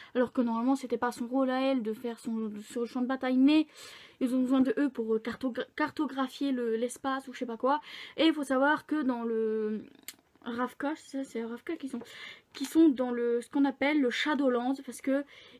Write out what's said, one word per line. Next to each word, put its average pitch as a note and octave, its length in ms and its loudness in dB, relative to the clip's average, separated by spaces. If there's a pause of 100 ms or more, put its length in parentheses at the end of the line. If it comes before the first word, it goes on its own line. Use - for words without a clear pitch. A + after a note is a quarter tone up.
(160)
alors A#3+ 180 0
que C4+ 80 2
normalement A#3+ 340 2
c'était B3 220 -2
pas A#3+ 160 -2
son A#3+ 140 -6
rôle C4 220 2
à C4 120 0
elle C4+ 200 2
de A3 120 -4
faire A#3 260 -8
son, A3 320 -4 (100)
sur A#3+ 200 -6
le A#3+ 60 -2
champ B3+ 140 -4
de B3 60 0
bataille, B3+ 300 0
mais D4+ 300 8 (520)
ils B3+ 160 0
ont B3+ 60 2
besoin C4 200 4
de B3+ 160 2
eux C#4+ 120 2
pour, A3 260 -2
euh, A3 40 0
cartogra-, A#3+ 460 -6 (100)
cartographier C#4 760 -2
le, A#3+ 240 0
l'espace C4+ 520 -4
ou B3+ 60 -14
je - 60 -16
sais B3+ 60 -6
pas A3+ 120 -8
quoi. C#4 220 2 (380)
Et D#4+ 100 4
il D#4+ 60 6
faut D4+ 100 -6
savoir C4+ 420 2
que D4+ 160 -2
dans A#3+ 220 -2
le A3 640 -2 (580)
Ravka, B3 520 -4
c'est, C4+ 300 -10
c'est A3+ 180 -8
Ravka A#3+ 320 -8
qui C#4 140 -10
sont, A#3+ 100 -8 (540)
qui - 100 -10
sont D#4+ 240 6
dans B3 240 2
le, A#3+ 300 0
ce - 80 -14
qu'on C#4 160 4
appelle C#4 340 2
le B3+ 100 4
Shadowlands, C4 640 2 (100)
parce - 160 -12
que C#4 240 0 (340)